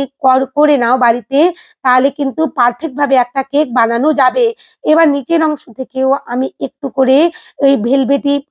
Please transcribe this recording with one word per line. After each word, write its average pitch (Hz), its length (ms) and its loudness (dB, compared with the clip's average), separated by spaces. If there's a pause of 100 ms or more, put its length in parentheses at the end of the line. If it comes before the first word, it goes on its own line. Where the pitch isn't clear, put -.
(200)
কর-, 262 340 0
করে 294 240 2
নাও 240 200 0
বাড়িতে, 247 420 0 (400)
তাহলে 254 300 2
কিন্তু 277 380 -4
পারফেক্টভাবে 262 680 -2
একটা 262 260 -2
কেক 285 300 -2
বানানো 233 400 0
যাবে। 262 320 0 (400)
এবার 311 240 4
নিচের 285 340 -2
অংশ 302 200 -4 (140)
থেকেও 262 320 -4 (180)
আমি 254 200 -4 (140)
একটু - 280 -8
করে 262 300 2 (400)
ওই 277 180 2
ভেলভেটি 269 580 0 (160)